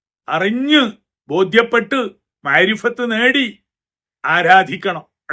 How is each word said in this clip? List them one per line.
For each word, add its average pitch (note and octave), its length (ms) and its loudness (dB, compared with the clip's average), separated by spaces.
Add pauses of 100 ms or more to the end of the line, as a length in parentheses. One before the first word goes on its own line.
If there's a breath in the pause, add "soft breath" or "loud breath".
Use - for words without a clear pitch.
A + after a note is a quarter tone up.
(280)
അറിഞ്ഞ് A#3+ 640 0 (360)
ബോധ്യപ്പെട്ട് A3+ 800 0 (360)
മാരിഫത്ത് G#3+ 640 -2
നേടി A#3+ 500 -2 (640)
ആരാധിക്കണം, F3 800 2 (280)